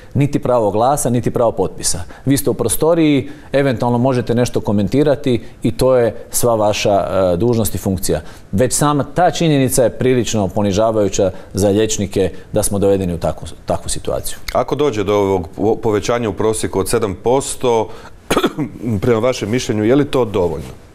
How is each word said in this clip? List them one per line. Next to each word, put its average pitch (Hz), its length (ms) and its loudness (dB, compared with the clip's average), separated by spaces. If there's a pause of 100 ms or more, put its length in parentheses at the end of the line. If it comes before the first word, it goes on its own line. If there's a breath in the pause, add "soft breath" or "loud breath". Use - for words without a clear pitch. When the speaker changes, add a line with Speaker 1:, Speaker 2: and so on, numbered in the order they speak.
(140 loud breath)
Speaker 1:
niti 143 240 0
pravo 120 320 2
glasa, 123 400 0
niti 120 200 0
pravo 117 220 2
potpisa. - 480 -4 (240 loud breath)
Vi 135 120 2
ste 131 140 0
u 110 40 0
prostoriji, 151 760 2 (240 loud breath)
eventualno 123 460 2
možete 123 360 0
nešto 120 260 0
komentirati 123 840 0 (200 loud breath)
i 110 100 0
to 127 240 4
je 117 180 2 (160 loud breath)
sva 120 240 2
vaša, 107 380 2
e, 92 440 2
dužnost 113 380 0
i 101 40 -6
funkcija. 90 420 -2 (320 loud breath)
Već 120 220 2
sama 147 300 0 (100)
ta 175 160 4
činjenica 135 540 2
je 107 60 2
prilično 113 580 0
ponižavajuća 104 840 2 (240 loud breath)
za 101 140 2
liječnike 101 600 0 (220 loud breath)
da 107 100 0
smo 101 160 -2
dovedeni 95 360 2
u 82 40 -6
takvu, - 300 -4 (180)
takvu - 220 -2
situaciju. - 500 -4 (140)
Speaker 2:
Ako 127 220 0
dođe 127 300 0
do 101 120 2
ovog 95 400 2
po-, 107 200 2
povećanja 117 520 0
u 101 40 -2
prosjeku 104 480 -2
od 95 80 -2
sedam 107 260 0
posto, 113 720 0 (520 loud breath)
<clears throat> 117 640 -4
prema 120 160 2
vašem 113 320 0
mišljenju, 113 340 -2
je 120 120 4
li 147 80 4
to 131 200 0
dovoljno? 85 580 -4 (120)